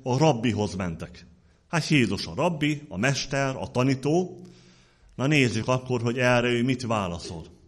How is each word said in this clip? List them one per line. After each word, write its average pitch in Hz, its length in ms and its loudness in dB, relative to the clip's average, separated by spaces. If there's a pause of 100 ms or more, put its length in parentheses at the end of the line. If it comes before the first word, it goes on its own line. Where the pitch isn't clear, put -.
a 127 160 0
rabbihoz 113 560 2
mentek. 87 520 -8 (420)
Hát 165 200 -4
Jézus 110 380 2
a 82 80 -10
rabbi, 147 540 -2
a 87 100 -10
mester, 135 580 -2
a - 140 -8
tanító. 135 760 0 (680)
Na 123 120 -2
nézzük 123 420 4
akkor, 127 340 0
hogy 120 160 -2
erre 123 300 4
ő 120 140 2
mit 127 200 0
válaszol. 92 600 -4 (240)